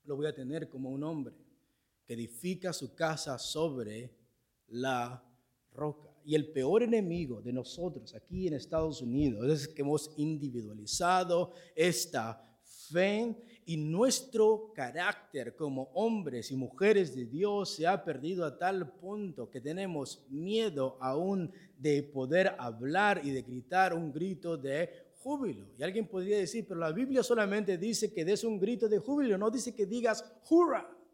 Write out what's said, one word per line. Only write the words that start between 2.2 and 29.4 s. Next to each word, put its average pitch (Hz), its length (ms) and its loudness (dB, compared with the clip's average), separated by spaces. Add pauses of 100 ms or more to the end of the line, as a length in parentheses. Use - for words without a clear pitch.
su - 220 -10
casa 156 440 -2
sobre 123 760 -4 (520)
la 123 540 -2 (500)
roca". 147 360 -6 (160)
Y 151 120 2
el 151 160 2
peor 160 320 4
enemigo 170 580 0
de 120 100 -4
nosotros 127 640 -6
aquí 185 320 -6
en 156 80 0
Estados 156 480 -2
Unidos 123 480 2
es 143 160 2
que - 160 -6
hemos 147 340 -2
individualizado 151 1400 0 (220)
esta 147 760 0 (140)
fe 208 1040 -2
y 165 100 -2
nuestro 214 960 4
carácter 139 840 -4
como 135 380 -4
hombres 175 580 -2
y 131 40 -4
mujeres 170 600 2
de 120 100 -4
Dios 196 480 -2
se 160 140 2
ha 196 160 2
perdido 165 400 -4
a 147 120 -4
tal 180 440 -2
punto 185 500 -8
que 131 100 -12
tenemos 156 680 -6
miedo 160 720 -2
aún 165 520 0 (240)
de 143 280 2
poder 151 520 2
hablar 143 680 0
y 139 60 -2
de 127 100 -2
gritar 175 500 2
un 165 200 -4
grito 170 440 -4
de 139 600 -4
júbilo. 160 600 -6
Y 131 60 -8
alguien 190 240 -2
podría 190 320 0
decir, 196 300 -2
"Pero 175 100 -6
la 160 140 0
Biblia 262 320 2
solamente 202 520 2
dice 208 380 -2
que 160 100 -2
des 202 200 2
un 214 160 0
grito 220 280 2
de 208 120 4
júbilo, 262 360 2
no 214 140 2